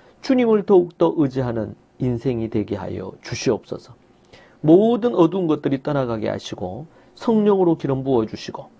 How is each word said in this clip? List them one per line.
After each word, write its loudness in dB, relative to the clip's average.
주님을 2
더욱더 2
의지하는 -2
인생이 -2
되게 -4
하여 -10
주시옵소서. -6
모든 4
어두운 2
것들이 -2
떠나가게 -2
하시고, -10
성령으로 2
기름 -4
부어주시고 -2